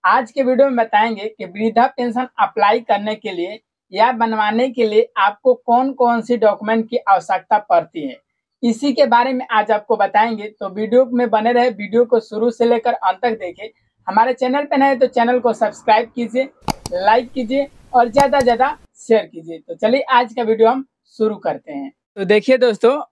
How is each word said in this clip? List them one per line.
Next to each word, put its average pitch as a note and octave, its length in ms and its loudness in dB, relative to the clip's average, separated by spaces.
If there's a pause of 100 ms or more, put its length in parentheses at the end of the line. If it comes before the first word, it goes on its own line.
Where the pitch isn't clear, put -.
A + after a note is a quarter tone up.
आज A3+ 280 2
के C#4 120 -2
वीडियो B3+ 240 4
में C4 100 -2
बताएंगे A3 500 -2
कि A3 200 -10
वृद्धा A3 400 0
पेंशन B3 400 -4 (120)
अप्लाई G#3 420 2
करने G#3 340 -2
के G#3 160 -10
लिए F#3 280 -8 (320)
या G#3+ 220 2
बनवाने A3 560 -2
के A#3+ 160 -2
लिए G#3+ 220 2 (120)
आपको G#3 360 0
कौन B3+ 380 0
कौन A#3+ 280 0
सी A#3+ 160 -2
डॉक्यूमेंट G#3+ 520 0
की A#3+ 100 -4
आवश्यकता F#3+ 600 0
पड़ती E3 480 -2
है, B2 100 -12 (460)
इसी A#3 300 0
के D4 140 4
बारे A#3+ 260 2
में B3+ 160 -6
आज A3 220 0
आपको G#3 260 -2
बताएंगे। G#3+ 520 0
तो G3+ 220 -12
वीडियो A3 360 2
में A#3+ 220 -2
बने A3 240 0
रहे, B3 160 2
वीडियो G#3 360 -2
को A3+ 160 0
शुरू A3 300 -4
से A#3 140 -2
लेकर A#3 280 0
अंत F#3 280 -2
तक A3 180 -4
देखें। F#3+ 300 -12 (380)
हमारे A3 260 2
चैनल C4 320 -2
पे C#4+ 120 -2
नए C#4 180 2
तो B3 140 2
चैनल B3 300 0
को A#3+ 160 0
सब्सक्राइब - 600 0
कीजिए, A#3+ 340 -4 (440)
लाइक A3 380 0
कीजिए C4+ 360 -4 (260)
और A#3+ 160 4
ज़्यादा C#4 300 2
से C4 40 0
ज़्यादा B3 340 0 (220)
शेयर G#3+ 260 0
कीजिए। D#3+ 340 -18
तो E3+ 180 -16
चलिए A#3+ 240 0 (100)
आज B3 220 2
का A#3+ 100 -4
वीडियो A3 260 2
हम C4+ 160 -2 (300)
शुरू G#3+ 220 -2
करते D3+ 340 -8
हैं। C#3 200 -12 (260)
तो G3 80 -6
देखिए G#3+ 320 2
दोस्तों, A3+ 340 2 (200)